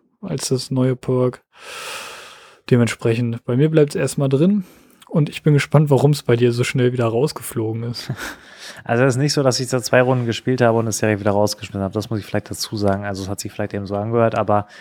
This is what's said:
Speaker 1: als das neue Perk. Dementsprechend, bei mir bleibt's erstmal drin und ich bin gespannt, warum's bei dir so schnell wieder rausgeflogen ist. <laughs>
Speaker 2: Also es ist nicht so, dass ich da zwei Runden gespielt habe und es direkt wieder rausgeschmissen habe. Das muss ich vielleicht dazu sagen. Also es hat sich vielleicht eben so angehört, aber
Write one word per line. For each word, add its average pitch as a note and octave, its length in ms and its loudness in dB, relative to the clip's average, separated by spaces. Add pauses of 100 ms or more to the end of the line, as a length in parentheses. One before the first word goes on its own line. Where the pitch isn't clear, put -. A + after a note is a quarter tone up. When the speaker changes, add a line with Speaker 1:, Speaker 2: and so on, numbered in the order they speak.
(200)
Speaker 1:
als D3+ 300 -6
das B2+ 200 -2
neue C3 240 0
Perk. B2+ 480 -2 (1300)
Dementsprechend, A#2 760 0
bei A#2+ 120 -2
mir C#3+ 120 4
bleibt's D#3 280 2
erstmal C#3 320 -2
drin F3+ 360 2 (440)
und D#3 200 2
ich - 140 -12
bin D3+ 120 4
gespannt, C#3+ 360 4
warum's C#3+ 320 4
bei A#2+ 140 2
dir A#2+ 160 4
so A#2+ 100 0
schnell B2 300 0
wieder B2 160 0
rausgeflogen A2+ 760 -4
ist. A#2+ 340 -8
<laughs> - 60 -12 (600)
Speaker 2:
Also A#2+ 200 2
es C3+ 100 4
ist B2 60 -2
nicht C#3+ 120 2
so, D3 100 0
dass C3 180 2
ich B2 80 -6
da B2+ 140 -2
zwei B2+ 180 2
Runden B2+ 240 2
gespielt A#2+ 360 -2
habe A#2 180 4
und A2+ 80 0
es G#2+ 120 -4
direkt G#2+ 220 0
wieder G#2 120 2
rausgeschmissen G2+ 500 -2
habe. F#2+ 120 -4
Das G#2 160 -6
muss A2 80 -4
ich F#2 60 -8
vielleicht - 260 -6
dazu - 260 -8
sagen. G2+ 280 0
Also G2 180 -6
es F#2+ 60 -8
hat G2+ 100 -8
sich - 140 -12
vielleicht G#2 220 -6
eben G2+ 120 -6
so G2 80 -6
angehört, A2+ 420 0
aber G#2 300 0 (140)